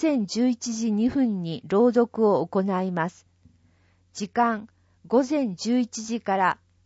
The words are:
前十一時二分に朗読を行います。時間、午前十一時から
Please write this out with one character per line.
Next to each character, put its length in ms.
前 240
十 240
一 240
時 200
二 180
分 320
に 240
朗 260
読 340
を 200
行 160
い 280
ま 200
す。 160
時 160
間、 400
午 220
前 260
十 240
一 260
時 160
か 160
ら 220